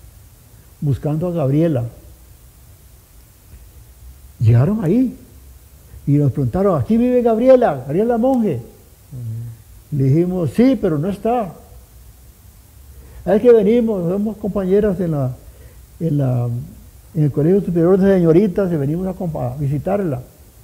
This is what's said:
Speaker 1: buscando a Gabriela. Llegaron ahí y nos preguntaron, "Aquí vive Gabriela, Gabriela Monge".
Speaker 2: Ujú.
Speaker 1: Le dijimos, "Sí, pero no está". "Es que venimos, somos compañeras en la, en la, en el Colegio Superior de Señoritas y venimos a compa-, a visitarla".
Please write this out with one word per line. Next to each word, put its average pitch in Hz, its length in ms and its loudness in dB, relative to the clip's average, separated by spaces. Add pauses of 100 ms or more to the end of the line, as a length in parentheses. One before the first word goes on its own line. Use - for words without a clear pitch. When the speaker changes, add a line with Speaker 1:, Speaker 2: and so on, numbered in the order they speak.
(800)
Speaker 1:
buscando 151 460 -2
a 175 40 -4
Gabriela. 147 540 0 (2500)
Llegaron 139 440 2
ahí 226 320 0 (880)
y 143 80 0
nos 143 180 2
preguntaron, 160 480 0
"Aquí 214 180 0
vive 247 240 2
Gabriela, 233 540 4 (100)
Gabriela 214 320 0
Monge". 226 380 0
Speaker 2:
Ujú. 117 1400 -14
Speaker 1:
Le 135 80 0
dijimos, 170 460 0
"Sí, 247 300 4
pero 156 160 0
no 156 120 -4
está". 220 440 -4 (1700)
"Es 196 160 2
que 240 120 6
venimos, 214 580 2
somos 208 260 -4
compañeras 196 600 -2
en 170 120 -2
la, 135 200 -2 (680)
en 151 160 -2
la, 127 320 -2 (680)
en 156 80 0
el 143 80 2
Colegio 180 300 2
Superior 175 360 2
de 196 180 4
Señoritas 180 560 2
y 165 40 -2
venimos 156 320 -4
a 185 60 -6
compa-, 151 400 -6
a - 20 -16
visitarla". 151 680 -4 (420)